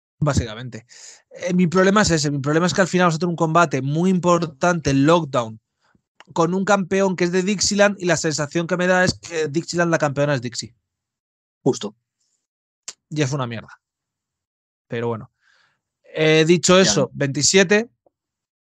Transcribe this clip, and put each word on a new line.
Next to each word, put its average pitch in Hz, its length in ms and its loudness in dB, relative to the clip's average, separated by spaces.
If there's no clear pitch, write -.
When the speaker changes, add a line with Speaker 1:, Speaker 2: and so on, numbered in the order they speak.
Speaker 1:
Básicamente. 120 640 -4
Eh, 180 220 -6
mi 180 140 4
problema 190 340 2
es 165 100 0
ese, 151 180 0
mi 143 100 -4
problema 156 280 0
es - 60 -2
que 202 80 0
al 180 60 2
final 180 200 2
vas 160 80 0
a 151 40 -6
tener 175 100 -2
un 170 60 -4
combate 160 460 0
muy 156 280 0
importante 175 840 0
en 135 140 2
Lockdown 135 540 0
con 170 200 0
un 190 100 -2
campeón 196 520 0
que 180 80 -2
es 175 80 -2
de 185 100 0
Dixieland 202 580 0
y 180 60 -8
la 170 100 2
sensación 156 520 -4
que 180 100 -2
me 180 80 -2
da 180 180 2
es 151 120 -2
que 160 320 -6
Dixieland, 170 420 -4
la 160 80 2
campeona, 147 380 -2
es 120 80 -6
Dixie. 117 320 -12
Speaker 2:
Justo. 202 320 -2
Speaker 1:
Y 151 140 -2
es 127 80 -2
una 135 160 -6
mierda. - 340 -14
Pero 120 200 -6
bueno. 113 240 -8
Eh, 156 340 4
dicho 180 280 4
Speaker 2:
Ya. 190 80 6
Speaker 1:
eso, 180 300 0
veintisiete, 170 760 2